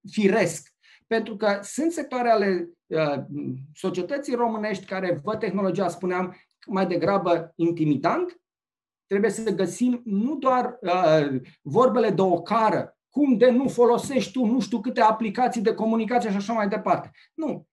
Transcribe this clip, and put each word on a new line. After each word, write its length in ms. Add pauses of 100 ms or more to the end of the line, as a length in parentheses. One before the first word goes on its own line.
(100)
firesc. 640 (320)
Pentru 280
că 280
sunt 280
sectoare 380
ale, 400 (160)
uh, 380 (500)
societății 600
românești 500
care 380
văd 160
tehnologia, 480
spuneam, 480 (320)
mai 200
degrabă 680
intimidant. 880 (640)
Trebuie 260
să 220
găsim 520
nu 300
doar, 460
uh, 600 (200)
vorbele 480
de 120
ocară, 760 (120)
cum 280
de 120
nu 180
folosești 640
tu 140
nu 140
știu 200
câte 220
aplicații 600
de 120
comunicație 560
și 60
așa 180
mai 140
departe. 440 (220)
Nu. 400